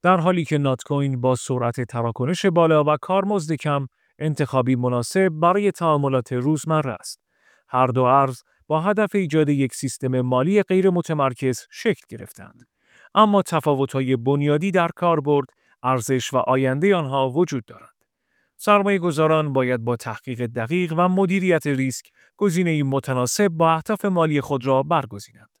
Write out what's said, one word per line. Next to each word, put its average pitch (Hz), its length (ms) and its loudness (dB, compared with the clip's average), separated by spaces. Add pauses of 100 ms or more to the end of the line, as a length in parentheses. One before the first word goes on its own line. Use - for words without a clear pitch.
در 180 160 4
حالی 175 280 0
که 151 120 -2
نات 135 260 0
کوین 139 380 -2
با 127 140 2
سرعت 123 460 -4
تراکنش 123 640 -4
بالا 160 380 4
و 151 180 0
کارمزد 190 520 -2
کم 143 340 -2 (320)
انتخابی 135 560 0
مناسب 123 540 0
برای 175 420 2
تعاملات 139 600 0
روزمره 143 600 -2
است. - 260 -14 (500)
هر 127 180 2
دو 127 160 2
ارز 131 380 2 (260)
با 156 140 0
هدف 208 340 0
ایجاد 156 340 2
یک 139 240 0
سیستم 127 480 -4
مالی 135 420 2
غیر 190 260 2
متمرکز 139 720 -2 (100)
شکل - 380 -4
گرفتند، - 580 -20 (480)
اما 202 260 4
تفاوت‌های 135 760 0
بنیادی 147 560 0
در 170 240 0
کاربرد، 147 520 0 (360)
ارزش 127 500 -2
و 131 40 0
آینده 135 580 0
آنها 135 340 -2
وجود 143 360 -2
دارد. - 260 -20 (680)
سرمایه‌گذاران 160 960 2
باید 127 300 0
با 120 120 -2
تحقیق 117 500 -8
دقیق 139 520 -4
و 180 120 2
مدیریت 185 580 2
ریسک، 131 380 -2 (320)
گزینه‌ای 170 460 0
متناسب 135 640 0
با 165 240 2
اهداف 160 340 -4
مالی 160 360 2
خود 131 240 -4
را 135 180 2
برگزینند. 123 760 -6